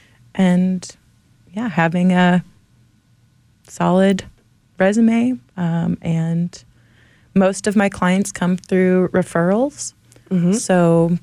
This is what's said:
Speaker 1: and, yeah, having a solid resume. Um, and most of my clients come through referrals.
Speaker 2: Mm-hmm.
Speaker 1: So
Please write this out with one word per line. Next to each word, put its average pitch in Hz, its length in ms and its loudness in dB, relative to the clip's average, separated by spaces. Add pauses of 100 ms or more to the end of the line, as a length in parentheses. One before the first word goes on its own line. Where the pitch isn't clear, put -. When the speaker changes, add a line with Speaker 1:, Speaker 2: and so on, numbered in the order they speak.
(340)
Speaker 1:
and, 185 520 0 (680)
yeah, 220 180 -8
having 170 420 0
a 180 320 2 (1200)
solid 190 580 0 (540)
resume. 226 600 2 (180)
Um, 170 460 -4
and 165 600 -4 (720)
most 190 320 0
of 208 100 0
my 202 140 2
clients 190 420 -2
come 180 240 -2
through 185 520 0
referrals. 185 840 -2 (380)
Speaker 2:
Mm-hmm. 180 220 0
Speaker 1:
So 170 720 2